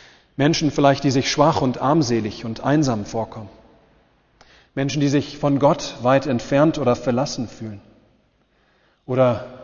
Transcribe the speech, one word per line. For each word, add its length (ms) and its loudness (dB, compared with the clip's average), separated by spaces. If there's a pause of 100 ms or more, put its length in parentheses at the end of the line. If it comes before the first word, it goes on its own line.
(360)
Menschen 340 2
vielleicht, 340 2
die 60 2
sich 200 0
schwach 320 2
und 180 -2
armselig 640 0
und 180 -10
einsam 440 0
vorkommen. 420 -8 (1300)
Menschen, 260 -2
die 80 2
sich 300 -2
von 200 0
Gott 440 0
weit 240 2
entfernt 520 2
oder 160 2
verlassen 540 -4
fühlen. 320 -14 (1300)
Oder 400 0 (180)